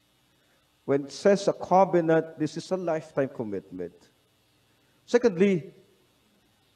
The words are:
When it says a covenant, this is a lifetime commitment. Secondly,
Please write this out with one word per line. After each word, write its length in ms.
When 200
it 60
says 360
a 60
covenant, 840
this 180
is 140
a 80
lifetime 520
commitment. 680
Secondly, 680